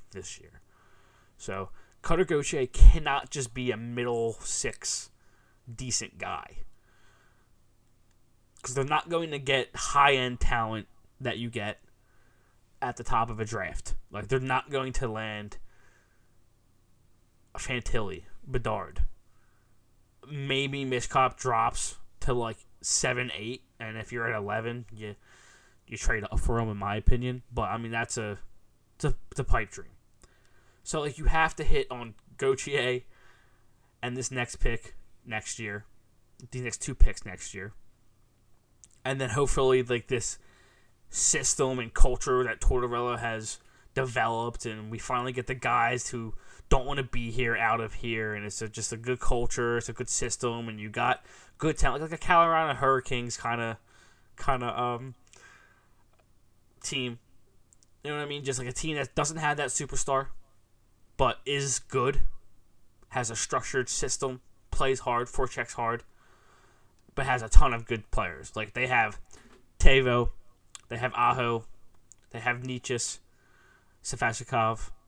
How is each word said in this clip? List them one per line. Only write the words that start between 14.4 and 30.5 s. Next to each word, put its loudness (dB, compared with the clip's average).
not -4
going -4
to -2
land -8
Fantilli, -2
Bedard. -2
Maybe -4
Mishkop 0
drops 0
to, 2
like, -4
seven, -2
eight, -10
and -10
if -12
you're -4
at -2
eleven, -6
you, -12
you -12
trade 0
up -6
for 0
him, 0
in -6
my -2
opinion. 4
But, -2
I -4
mean, -8
that's -4
a, -6
it's -6
a, 4
it's -8
a -4
pipe 2
dream. -16